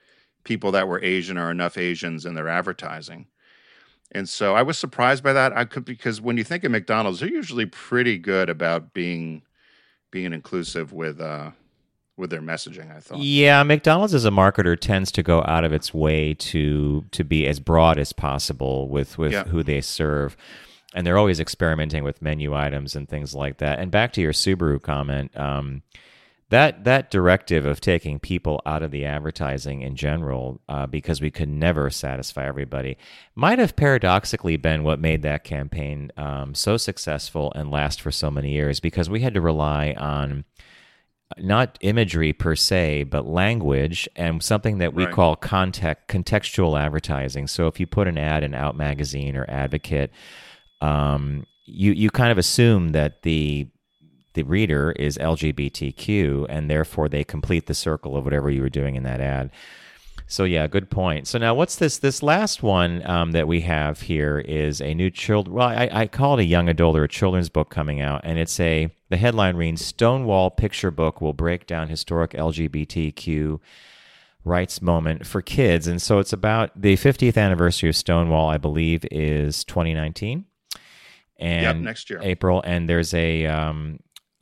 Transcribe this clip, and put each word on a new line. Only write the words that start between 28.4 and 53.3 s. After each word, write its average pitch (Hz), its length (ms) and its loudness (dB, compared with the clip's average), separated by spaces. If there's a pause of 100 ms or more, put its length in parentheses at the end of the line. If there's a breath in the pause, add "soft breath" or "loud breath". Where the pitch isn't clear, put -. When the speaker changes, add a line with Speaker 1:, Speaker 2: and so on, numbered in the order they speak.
Speaker 2:
out 76 160 -4
of 80 80 -6
the 69 140 -6
advertising 71 800 -6
in 69 120 -8
general, 67 760 -4
uh, 69 200 -6
because 76 320 -4
we 73 100 -2
could 73 180 -6
never 76 400 0
satisfy 67 600 -6
everybody, 67 480 -6 (400 loud breath)
might 196 240 2
have 208 160 2
paradoxically 98 800 2
been 78 260 0
what 76 160 0
made 78 240 0
that 73 220 -4
campaign, 71 720 -8
um, 69 360 -8
so 101 240 0
successful 76 800 -4
and 73 160 -6
last 73 300 -2
for 78 100 -4
so 76 180 -4
many 71 220 -2
years, 73 300 -2
because 82 280 -2
we 107 120 -2
had 120 140 -2
to 98 60 2
rely 76 560 0
on 71 480 -4 (920 soft breath)
not 104 460 0
imagery 90 500 2
per 80 240 0
se, 78 460 2
but 69 240 -4
language 82 920 0
and 82 260 -2
something 107 360 0
that 85 160 0
we 90 100 0
Speaker 1:
Right. 87 80 -2
Speaker 2:
call 82 240 4
context, 92 720 -2
contextual 90 720 0
advertising. 71 680 -2
So 85 200 0
if 80 120 -2
you 92 80 -2
put 101 220 2
an 85 80 -2
ad 76 260 0
in 71 120 -4
Out 71 200 -2
Magazine 69 600 -4
or 65 100 -4
Advocate, 69 640 -2 (680 loud breath)
um, 71 640 0 (220)
you, 98 260 2
you 101 160 2
kind 117 240 4
of 101 60 4
assume 95 540 4
that 76 280 0
the, 73 480 0 (640)